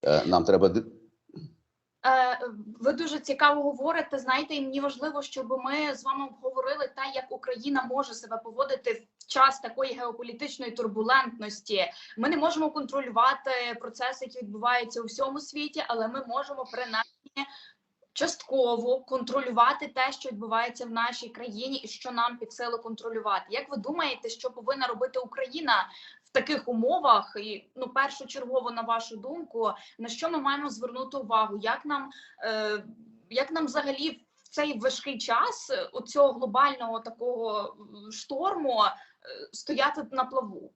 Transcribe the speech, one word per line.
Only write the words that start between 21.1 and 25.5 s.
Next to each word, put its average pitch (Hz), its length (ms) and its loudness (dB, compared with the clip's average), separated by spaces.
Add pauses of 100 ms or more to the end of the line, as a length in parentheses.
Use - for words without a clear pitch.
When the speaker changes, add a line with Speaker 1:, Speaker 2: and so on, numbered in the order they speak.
Speaker 2:
країні 233 480 -8
і 254 120 -10
що - 220 -10
нам 240 280 0
під 226 140 -10
силу 233 260 -4
контролювати. 220 720 -4
Як 277 200 -4
ви 277 60 -6
думаєте, 269 520 -4
що 226 220 -6
повинна 254 360 -2
робити 247 320 -2
Україна 254 680 0 (360)